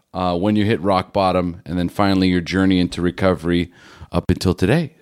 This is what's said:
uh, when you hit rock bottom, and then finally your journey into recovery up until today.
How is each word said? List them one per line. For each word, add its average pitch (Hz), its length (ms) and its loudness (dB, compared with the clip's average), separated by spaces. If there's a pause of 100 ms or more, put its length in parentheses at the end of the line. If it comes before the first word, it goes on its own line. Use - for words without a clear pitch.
(120)
uh, 90 260 -2
when 104 160 2
you 104 100 2
hit 101 160 0
rock 92 320 0
bottom, 90 540 0
and 80 100 -6
then 87 120 0
finally 95 400 2
your 90 120 2
journey 95 380 2
into 85 240 -2
recovery 87 680 0 (400)
up 87 160 -2
until 90 260 0
today. 127 480 0